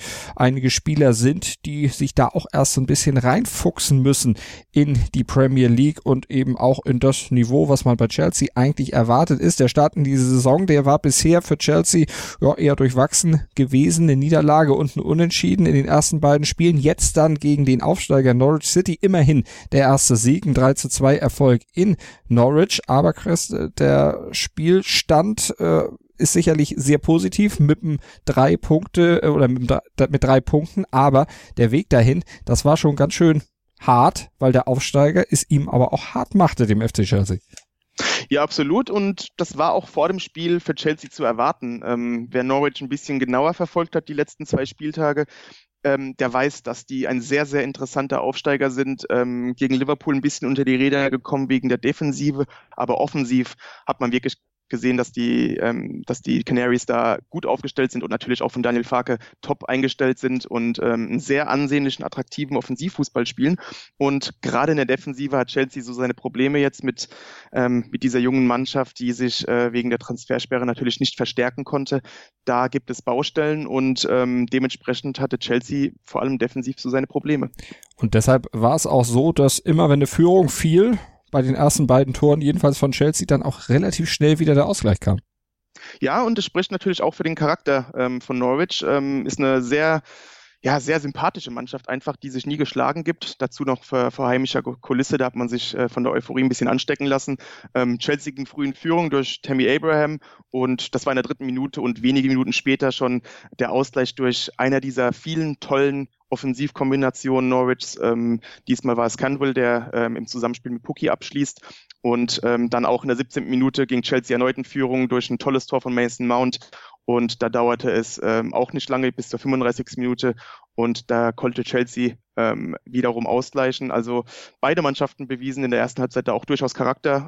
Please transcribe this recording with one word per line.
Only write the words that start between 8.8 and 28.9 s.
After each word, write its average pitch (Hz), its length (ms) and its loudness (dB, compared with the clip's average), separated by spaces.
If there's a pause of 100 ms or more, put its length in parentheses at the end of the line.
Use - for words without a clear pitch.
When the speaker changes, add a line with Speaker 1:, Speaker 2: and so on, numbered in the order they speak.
Speaker 1:
erwartet 127 460 2
ist. 170 200 2
Der 127 80 6
Start 147 260 2
in 156 80 0
diese 135 260 2
Saison, 131 380 4
der 147 200 4
war 143 120 6
bisher 160 420 4
für 151 160 0
Chelsea, 160 500 2 (340)
ja, 117 160 4
eher 147 180 2
durchwachsen 135 800 2
gewesen. 151 560 4
Eine 139 60 4
Niederlage 151 240 4 (320)
und 143 240 0
ein 151 40 -2
Unentschieden 170 680 2
in 156 80 4
den 139 100 4
ersten 151 340 2
beiden 147 280 4
Spielen. 165 320 2
Jetzt 151 400 2
dann 156 160 4
gegen 147 320 2
den 131 160 4
Aufsteiger 139 500 2
Norwich 139 360 2
City. 175 300 2
Immerhin 156 460 4 (280)
der 139 80 4
erste 135 360 4
Sieg, 131 300 2
ein 139 80 2
drei 127 180 4
zu 139 160 -4
zwei 135 300 2
Erfolg 127 420 2 (140)
in 185 240 2 (300)
Norwich. 135 580 4
Aber 147 260 4
Chris, - 380 -4
äh, - 260 -4
der 139 540 2
Spielstand, 175 1300 0
äh, 82 240 2 (340)
ist - 160 2
sicherlich 160 460 2
sehr 143 180 4
positiv 185 640 2
mit 151 220 4
dem 151 160 -2 (260)
drei 139 320 4
Punkte, 170 640 2